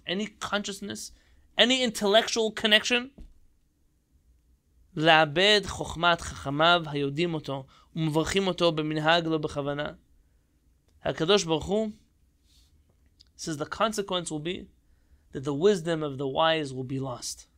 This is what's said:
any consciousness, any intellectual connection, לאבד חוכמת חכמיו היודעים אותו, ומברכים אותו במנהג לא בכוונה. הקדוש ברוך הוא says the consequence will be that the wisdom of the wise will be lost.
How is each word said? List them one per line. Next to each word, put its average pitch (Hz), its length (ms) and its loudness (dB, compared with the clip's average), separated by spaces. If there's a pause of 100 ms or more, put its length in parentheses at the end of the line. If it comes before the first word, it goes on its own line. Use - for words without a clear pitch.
any 190 200 -4 (120)
consciousness, 208 720 -8 (460)
any 254 240 4
intellectual 220 720 2
connection, 233 580 0 (1900)
לאבד 160 720 6
חוכמת 170 560 0
חכמיו 160 680 2
היודעים 143 460 -2
אותו, 135 320 -6 (300)
ומברכים 160 520 0
אותו 175 240 2
במנהג 156 560 2
לא 160 100 0
בכוונה. 147 540 -6 (1120)
הקדוש 165 400 2
ברוך 160 220 -2
הוא 214 240 -2 (1500)
says 160 200 -8
the 151 80 -6
consequence 196 640 -4
will 156 100 -6
be 180 280 -10 (640)
that 135 140 -8
the 143 80 -2
wisdom 165 500 2
of 139 140 -6
the 139 100 -4
wise 156 460 0
will 131 100 -6
be 131 160 -6
lost. - 460 -10 (120)